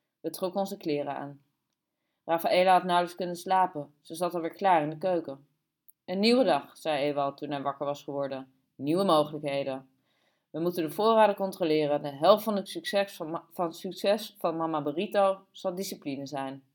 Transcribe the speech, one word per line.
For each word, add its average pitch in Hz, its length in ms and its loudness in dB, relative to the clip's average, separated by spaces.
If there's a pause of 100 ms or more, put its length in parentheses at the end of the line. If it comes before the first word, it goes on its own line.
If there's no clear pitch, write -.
(200)
We 160 100 -6
trokken 185 300 -6
onze 196 180 -4
kleren 143 380 -4
aan. 139 260 -12 (840)
Rafaela 180 480 4
had 180 100 6
nauwelijks 175 340 0
kunnen 175 180 -6
slapen. 180 640 0
Ze - 140 -14
zat 175 180 -2
alweer 165 200 -4
klaar 185 280 4
in 147 80 -2
de 156 80 -8
keuken. 160 500 -4 (580)
"Een 185 140 -4
nieuwe 240 240 4
dag," 156 340 0
zei 147 260 -2
Ewald 143 340 -2
toen 147 140 -8
hij 143 100 -4
wakker 139 240 -4
was 143 180 -4
geworden. 135 500 -6 (220)
"Nieuwe 156 280 0
mogelijkheden. 147 840 0 (600)
We 151 100 -8
moeten 175 240 -2
de 151 80 -4
voorraden 214 440 6
controleren. 156 680 0
De 147 60 -4
helft 175 340 6
van 220 120 -2
het 196 140 -4
succes 196 460 -4
van 160 160 -8
ma-, 165 200 -8
van 180 140 -2
het 165 100 -6
succes 202 600 -4
van 165 200 -2
Mama 160 240 -2
Burrito 190 680 0
zal 185 240 -6
discipline 147 500 -8
zijn." 135 380 -8 (120)